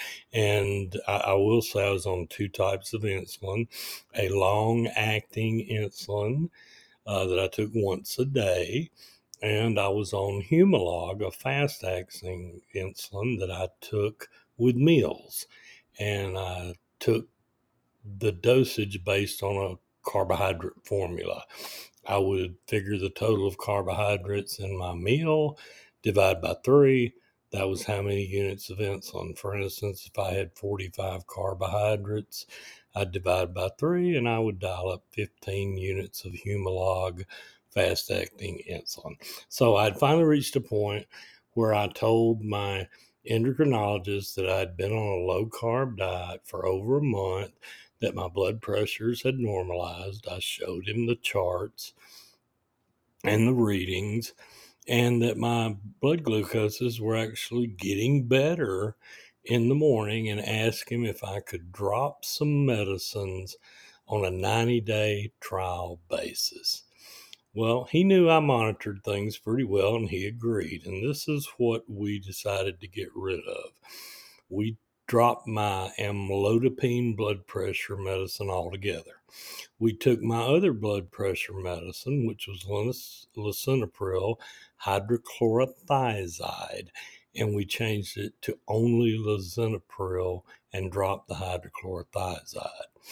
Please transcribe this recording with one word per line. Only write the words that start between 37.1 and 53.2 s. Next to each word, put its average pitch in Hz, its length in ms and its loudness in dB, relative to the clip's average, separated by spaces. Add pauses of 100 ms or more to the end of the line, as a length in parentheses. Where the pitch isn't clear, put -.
fast-acting - 1000 -2
insulin. - 460 -10 (340)
So 117 260 6
I'd 104 220 2
finally 156 260 6
reached 151 320 4
a 127 60 0
point 104 420 -2 (480)
where 110 220 4
I 104 140 2
told 113 540 4
my 101 460 -4 (420)
endocrinologist 107 1080 2
that 92 120 0
I'd 92 280 0
been 98 160 0
on 104 280 0
a 90 60 -2
low-carb 113 720 -2
diet 90 460 -4
for 90 200 -8
over 98 340 2
a 147 40 2
month, 98 480 0 (500)
that - 140 -2
my 90 140 -4
blood 98 340 0
pressures 107 600 -2
had 131 160 0
normalized. 92 880 -4
I 90 100 -6
showed 92 500 -6
him 117 180 -2
the 120 100 0
charts 92 760 -2 (1300)